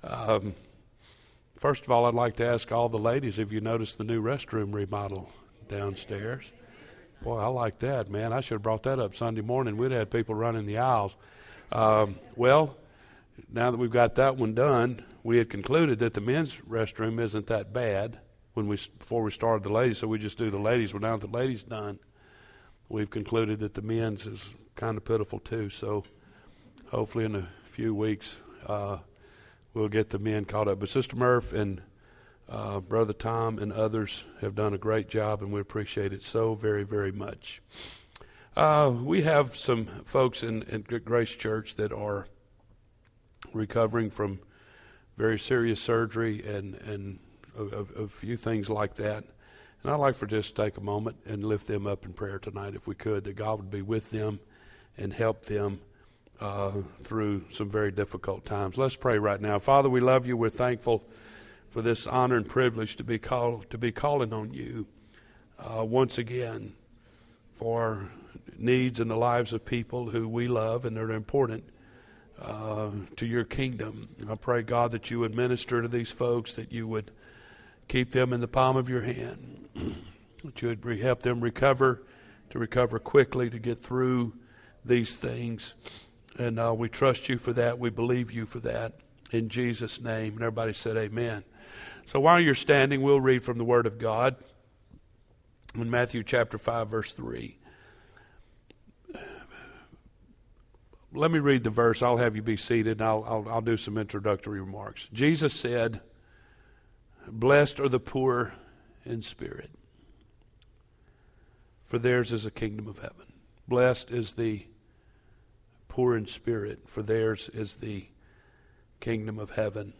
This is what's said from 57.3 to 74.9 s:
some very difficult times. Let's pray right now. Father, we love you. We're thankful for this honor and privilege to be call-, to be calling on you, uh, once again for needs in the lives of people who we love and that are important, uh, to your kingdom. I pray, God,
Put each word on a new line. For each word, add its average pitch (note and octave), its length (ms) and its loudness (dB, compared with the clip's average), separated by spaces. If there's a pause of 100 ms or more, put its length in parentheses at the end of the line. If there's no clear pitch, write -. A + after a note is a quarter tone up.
some G#2+ 180 -6
very G#2 220 0
difficult G2 540 -4
times. G2+ 340 -4
Let's C3 180 2
pray A#2 220 2
right G2+ 220 2
now. G#2 180 0
Father, C#3 300 6
we B2+ 120 4
love B2+ 260 6
you. B2 100 0
We're A2+ 140 2
thankful A#2+ 540 0 (680)
for A#2 120 -6
this A2+ 240 0
honor B2+ 300 4
and A2 120 0
privilege A2+ 480 0
to A#2 80 -8
be A2+ 140 -2
call-, A#2+ 520 -2
to A#2+ 80 -8
be A#2 140 0
calling C#3 400 0
on A2 200 -6
you, B2 340 -8 (720)
uh, A2+ 260 -4
once B2 340 2
again A#2 560 -6 (800)
for A2+ 540 -2 (480)
needs B2+ 440 2
in A2+ 80 0
the A2+ 80 -2
lives A#2+ 360 2
of A2+ 120 -4
people A#2+ 460 -4
who A2+ 180 -2
we A#2+ 200 -2
love A#2 360 0
and A2+ 120 -4
that A2 60 -4
are A2+ 100 -4
important, A2+ 520 0 (800)
uh, G#2+ 480 -6 (260)
to A#2 100 -4
your A#2 180 0
kingdom. A2 640 -6 (200)
I G#2+ 60 -4
pray, A#2+ 280 0
God, A#2+ 300 2